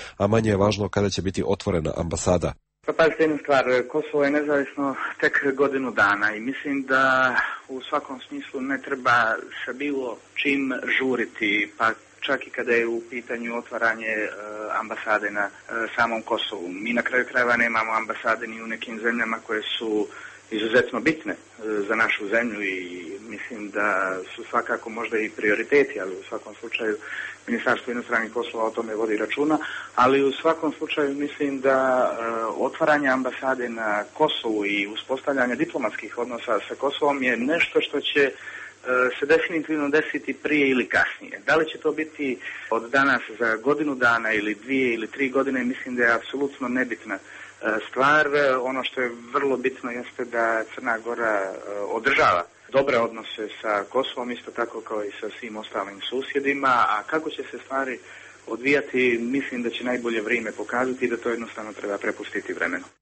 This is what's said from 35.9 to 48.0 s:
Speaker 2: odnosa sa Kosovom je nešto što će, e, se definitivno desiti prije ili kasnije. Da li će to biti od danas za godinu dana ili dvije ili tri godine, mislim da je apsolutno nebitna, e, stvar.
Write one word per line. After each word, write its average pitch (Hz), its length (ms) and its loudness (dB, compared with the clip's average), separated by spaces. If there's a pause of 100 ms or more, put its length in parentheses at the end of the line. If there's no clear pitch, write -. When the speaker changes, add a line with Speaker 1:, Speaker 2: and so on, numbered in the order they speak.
Speaker 2:
odnosa 120 400 -2 (100)
sa 117 60 -8
Kosovom 143 480 0
je 123 140 2
nešto 151 440 2
što 143 200 -2
će, 143 200 2
e, 135 120 4 (880)
se 143 60 0
definitivno 156 600 2
desiti 147 460 0
prije 147 360 2
ili 123 180 2
kasnije. - 580 0
Da 147 100 6
li 160 160 4
će - 60 -12
to 151 140 0
biti 147 460 -4 (320)
od 113 200 0
danas 135 320 4 (160)
za 113 180 2
godinu 143 380 2
dana 117 380 4
ili 107 220 0
dvije 127 400 0
ili 110 120 -2
tri 135 220 -2
godine, 131 360 0
mislim 127 320 -4
da 123 60 2
je 117 120 6
apsolutno 139 540 -4
nebitna, 120 460 -2
e, 95 40 -6 (720)
stvar. 147 360 6 (360)